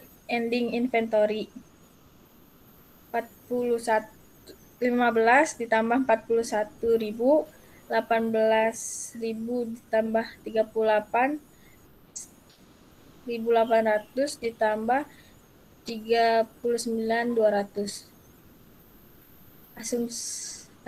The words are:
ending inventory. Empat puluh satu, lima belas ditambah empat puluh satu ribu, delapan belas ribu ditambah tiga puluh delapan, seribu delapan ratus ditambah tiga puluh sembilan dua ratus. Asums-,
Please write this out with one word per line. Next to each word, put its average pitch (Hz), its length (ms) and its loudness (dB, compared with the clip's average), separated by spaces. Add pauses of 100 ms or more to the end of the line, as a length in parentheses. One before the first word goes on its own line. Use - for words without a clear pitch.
(300)
ending 233 480 -2
inventory. 220 720 0 (1600)
Empat 233 160 -6 (160)
puluh 247 320 -2
satu, 220 320 -2 (720)
lima 240 320 2
belas 233 480 4
ditambah 226 480 0
empat 220 160 2
puluh 233 240 0
satu 226 480 0
ribu, 240 480 2 (400)
delapan 226 480 0
belas 220 880 0
ribu 226 480 -4
ditambah 220 580 -2 (160)
tiga 220 220 -2
puluh 220 240 -2
delapan, 233 480 0 (1900)
seribu 233 300 -2
delapan 226 320 4 (100)
ratus 262 460 -4
ditambah 226 640 0 (800)
tiga 226 640 0 (160)
puluh 240 160 0
sembilan 226 560 -2
dua 214 120 4 (140)
ratus. 202 460 -8 (1700)
Asums-, - 960 -10 (160)